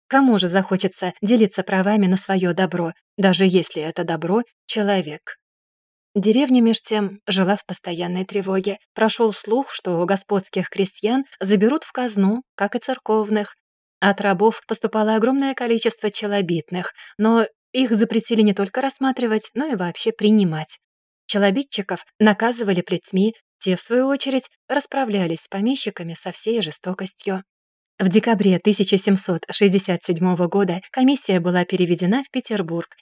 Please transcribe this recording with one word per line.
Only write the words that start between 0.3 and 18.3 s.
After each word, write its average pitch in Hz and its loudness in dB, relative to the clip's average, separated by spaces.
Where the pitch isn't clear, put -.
же 185 2
захочется 185 -2
делиться 208 2
правами 196 2
на 185 2
своё 180 0
добро, 175 -2
даже 190 4
если 175 2
это 165 -6
добро — 170 -2
человек? 190 -4
Деревня 240 4
меж 226 2
тем 202 -4
жила 190 0
в - -14
постоянной 180 -6
тревоге. 190 -4
Прошёл 220 2
слух, 247 -2
что 175 -2
господских 190 -2
крестьян 226 -2
заберут 214 2
в - -20
казну, 220 0
как 202 -2
и 240 -2
церковных. 214 -2
От 196 2
рабов 202 2
поступало 220 -2
огромное 262 0
количество 226 -2
челобитных, 180 -4
но 220 4
их 254 2
запретили 226 2